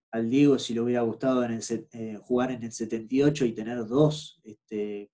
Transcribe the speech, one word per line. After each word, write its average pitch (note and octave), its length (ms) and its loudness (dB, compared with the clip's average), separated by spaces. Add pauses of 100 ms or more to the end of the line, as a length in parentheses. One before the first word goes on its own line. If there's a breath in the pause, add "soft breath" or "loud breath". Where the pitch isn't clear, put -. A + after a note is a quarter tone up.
(100)
al A2+ 180 -2
Diego C#3 300 6
si - 160 -6
le A#2 60 0
hubiera A#2+ 220 0
gustado B2 420 0
en A#2 80 -2
el A2+ 100 -4
set-, A2+ 300 -6
eh, A2 280 -10
jugar B2 300 0
en A#2 140 -8
el A2+ 80 -10
setenta A2+ 420 -6
y C#3 80 4
ocho D3 220 2
y A2+ 80 0
tener A2+ 340 -6
dos, D3 560 0
este, G#2 720 -10